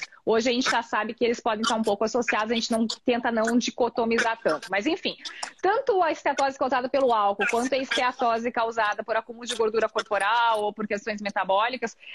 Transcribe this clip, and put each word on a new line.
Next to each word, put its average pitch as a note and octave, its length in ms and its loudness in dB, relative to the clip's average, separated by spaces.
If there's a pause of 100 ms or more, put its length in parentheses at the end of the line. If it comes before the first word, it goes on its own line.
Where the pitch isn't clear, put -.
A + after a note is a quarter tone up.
(220)
Hoje A3+ 280 2
a - 20 2
gente B3 180 0
já A#3 120 0
sabe A3 320 -4
que - 100 -2
eles A#3 160 0
podem A3 220 -2
estar A3+ 140 0
um A3 60 0
pouco G#3 220 0
associados, A3 480 0
a - 20 0
gente A3+ 160 -2
não A3+ 160 2
tenta A#3 460 0
não A3+ 240 2
dicotomizar A3+ 880 0
tanto. D#3 280 0
Mas, G3+ 160 2
enfim, D4+ 300 -2 (460)
tanto G4+ 400 2
a D#4 100 2
esteatose C#4 460 0
causada B3+ 320 0
pelo C4+ 200 4
álcool, G3+ 400 2
quanto A#3+ 240 0
a C4 40 2
esteatose B3 760 0
causada A3 500 -2
por G#3+ 140 -2
acúmulo A#3 300 -6
de A#3+ 80 -6
gordura A3 340 0
corporal G#3+ 720 0
ou G#3 140 -2
por G#3+ 120 -8
questões G#3 360 -6
metabólicas, G3+ 760 -2 (180)